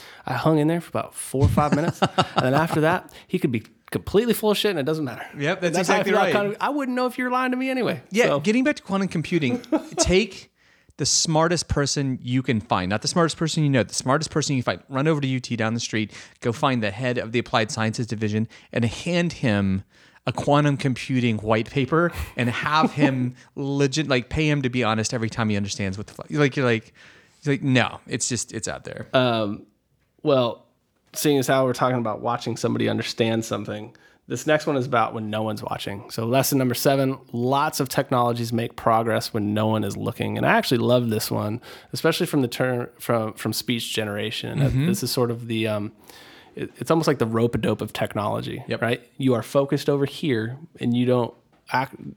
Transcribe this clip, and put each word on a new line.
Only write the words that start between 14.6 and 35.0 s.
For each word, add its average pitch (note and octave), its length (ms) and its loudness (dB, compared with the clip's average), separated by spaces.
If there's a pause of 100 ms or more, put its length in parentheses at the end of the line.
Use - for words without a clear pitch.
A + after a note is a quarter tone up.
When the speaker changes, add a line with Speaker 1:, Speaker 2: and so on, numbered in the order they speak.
Speaker 2:
find. F#2+ 260 -4
Run C#3 200 0
over D3+ 120 2
to C3+ 60 -2
U C3 140 0
T A#2+ 160 -6
down A2 180 0
the A#2 60 -2
street, A2 320 -2 (280)
go A#2+ 120 0
find B2+ 300 0
the G2+ 80 0
head B2 280 -2
of A2+ 140 -6
the A#2+ 60 2
Applied A2+ 320 0
Sciences A2 360 -2
Division A2 420 -2 (240)
and A#2 120 0
hand E3+ 500 -2
him G2 500 0 (420)
a A#2+ 60 -4
quantum C#3+ 440 2
computing B2 600 0
white A2 320 0
paper D#3+ 420 2 (240)
and A#2+ 140 0
have D3+ 420 2
him C3 420 2 (100)
<laughs> - 120 -20
legit, C#3 520 0
like, B2+ 200 2
pay D#3 200 0
him D3 140 2
to C3 60 0
be B2 160 0
honest G#2+ 300 0
every A2+ 160 -2
time A2+ 180 -2
he G#2 80 2
understands G2 420 -4
what G2+ 80 -10
the - 80 -20
fuck. - 160 -14
Like, D3 260 2
you're C3+ 100 2
like, A2+ 260 0 (480)
he's D3 80 -6
like, C3 140 0
"No, B2+ 440 2
it's - 220 -4
just, - 240 -6
it's - 160 -8
out C#2 160 -8
there." - 300 -12
Speaker 1:
Um, A2+ 520 0 (560)
well, B2+ 440 2 (480)
seeing D3 240 4
as B2+ 100 0
how C3+ 160 4
we're B2 80 2
talking B2+ 260 2
about A2 220 -4
watching A#2 360 -4
somebody A#2 320 0
understand A2+ 560 0
something, G#2+ 520 -8 (320)
this B2+ 180 -6
next D3+ 220 2
one D3 80 0
is B2 100 0
about A2+ 260 0